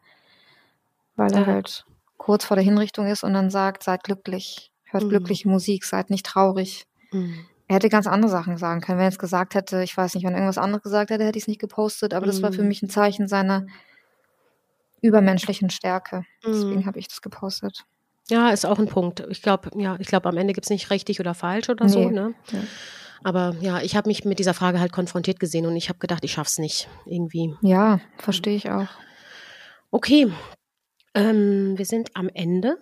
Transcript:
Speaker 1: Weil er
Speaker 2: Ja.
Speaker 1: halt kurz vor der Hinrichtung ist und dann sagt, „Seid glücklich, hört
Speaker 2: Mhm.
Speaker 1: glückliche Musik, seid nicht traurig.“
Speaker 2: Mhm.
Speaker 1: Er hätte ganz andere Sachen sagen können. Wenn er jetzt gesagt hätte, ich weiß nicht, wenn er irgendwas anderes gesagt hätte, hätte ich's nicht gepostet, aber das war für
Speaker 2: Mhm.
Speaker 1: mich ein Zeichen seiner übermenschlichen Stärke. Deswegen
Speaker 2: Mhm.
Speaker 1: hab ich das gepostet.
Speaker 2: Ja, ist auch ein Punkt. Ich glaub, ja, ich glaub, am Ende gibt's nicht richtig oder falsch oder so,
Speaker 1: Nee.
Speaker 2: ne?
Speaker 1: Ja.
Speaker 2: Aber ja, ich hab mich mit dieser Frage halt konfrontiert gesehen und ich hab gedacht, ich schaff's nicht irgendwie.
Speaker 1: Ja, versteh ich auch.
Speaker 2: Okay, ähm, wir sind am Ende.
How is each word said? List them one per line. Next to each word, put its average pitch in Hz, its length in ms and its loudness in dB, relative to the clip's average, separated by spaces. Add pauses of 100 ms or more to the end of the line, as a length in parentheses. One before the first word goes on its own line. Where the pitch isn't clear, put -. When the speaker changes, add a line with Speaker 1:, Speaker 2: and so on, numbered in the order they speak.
(1160)
Speaker 1:
Weil 202 180 2
er 202 60 6
Speaker 2:
Ja. 196 60 2
Speaker 1:
halt 196 380 -2 (320)
kurz - 280 2
vor 202 120 0
der 190 80 6
Hinrichtung 208 420 2
ist 202 180 -2
und 196 80 0
dann 190 180 2
sagt, 196 340 -2
„Seid 185 200 -2
glücklich, 190 680 -8 (120)
hört 202 200 -2
Speaker 2:
Mhm. 208 60 0
Speaker 1:
glückliche 196 380 0
Musik, 190 360 2
seid 190 260 -4
nicht 196 160 -4
traurig.“ 190 580 0 (280)
Speaker 2:
Mhm. 175 340 -6 (220)
Speaker 1:
Er 185 80 4
hätte 208 140 4
ganz 208 160 4
andere 208 240 4
Sachen 175 260 -2
sagen 170 240 -4
können. 180 180 -2
Wenn 185 60 4
er 190 60 4
jetzt 185 80 -4
gesagt 185 360 -2
hätte, 190 280 0
ich 180 140 -6
weiß 185 180 0
nicht, 180 100 -4
wenn 185 80 -2
er 180 60 -2
irgendwas 190 200 0
anderes 208 240 0
gesagt 208 280 0
hätte, 220 140 0
hätte 214 140 0
ich's 208 100 -6
nicht 214 120 -4
gepostet, 214 540 -4
aber 185 120 -2
das 196 160 0
war 208 100 0
für 185 100 -2
Speaker 2:
Mhm. 202 60 2
Speaker 1:
mich 202 140 -4
ein 196 60 -4
Zeichen 208 400 2
seiner 196 380 0 (1300)
übermenschlichen 196 680 4
Stärke. 185 540 -6 (200)
Deswegen 202 360 -2
Speaker 2:
Mhm. 190 60 -4
Speaker 1:
hab 196 100 -4
ich - 120 -12
das - 140 -18
gepostet. - 640 -10 (460)
Speaker 2:
Ja, 233 200 4
ist 208 160 2
auch 202 120 2
ein 214 100 2
Punkt. 175 420 -2
Ich 185 120 -10
glaub, 196 340 0
ja, 190 220 -4
ich 190 100 -10
glaub, 190 180 0
am 175 100 0
Ende 196 160 0
gibt's - 180 -6
nicht 202 200 -2
richtig 202 300 -2
oder 175 140 -4
falsch 185 360 -4
oder 208 180 4
so, 196 120 6
Speaker 1:
Nee. 185 140 4
Speaker 2:
ne? 208 200 -2 (180)
Speaker 1:
Ja. 202 60 -6 (640)
Speaker 2:
Aber 180 360 0
ja, 180 200 -2
ich 180 160 -4
hab 208 100 0
mich 208 180 -2
mit 196 140 0
dieser 185 160 2
Frage 180 260 2
halt 175 120 0
konfrontiert 180 480 -4
gesehen 165 260 -2
und 170 100 0
ich 170 120 -4
hab 175 120 -8
gedacht, 170 240 -4
ich 139 80 -6
schaff's - 260 -4
nicht - 300 -6 (180)
irgendwie. 165 560 -4
Speaker 1:
Ja, 196 380 6 (180)
versteh 196 360 -2
ich 202 160 -4
auch. 196 160 -2 (1040)
Speaker 2:
Okay, 240 400 6 (840)
ähm, 202 640 4
wir 196 100 -6
sind 226 280 -4
am 185 180 -4
Ende. 185 500 0